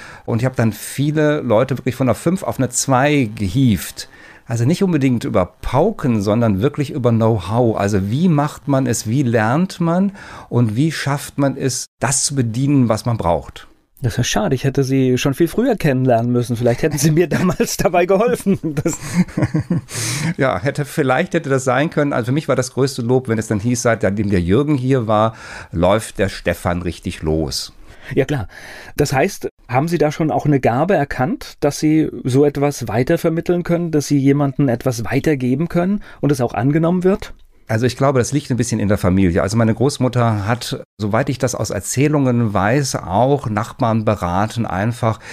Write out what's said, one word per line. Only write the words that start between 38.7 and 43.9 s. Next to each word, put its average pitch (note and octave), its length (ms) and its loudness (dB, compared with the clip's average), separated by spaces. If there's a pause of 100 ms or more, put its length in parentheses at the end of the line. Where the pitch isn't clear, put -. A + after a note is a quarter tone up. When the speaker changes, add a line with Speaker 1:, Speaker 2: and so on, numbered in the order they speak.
Speaker 1:
in G#2 80 0
der G2+ 100 2
Familie. F#2 460 4
Also G2 140 0
meine A2 180 4
Großmutter A#2 720 0
hat, B2 380 -4 (140)
soweit G#2+ 300 0
ich C3 100 -2
das B2 180 -2
aus A2+ 140 -4
Erzählungen B2+ 840 0
weiß, A#2+ 400 0
auch A#2+ 560 0
Nachbarn A2 540 -2